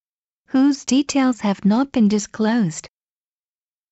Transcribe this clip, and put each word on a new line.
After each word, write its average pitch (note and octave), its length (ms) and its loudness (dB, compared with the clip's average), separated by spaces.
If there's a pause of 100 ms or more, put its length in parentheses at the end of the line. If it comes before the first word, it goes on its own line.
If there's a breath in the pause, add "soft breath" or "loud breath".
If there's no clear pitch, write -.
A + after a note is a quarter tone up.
(480)
whose C4+ 360 0
details C4 560 0
have G3+ 240 -4
not A#3 280 0
been G#3+ 160 2
disclosed. G#3+ 840 -2 (1040)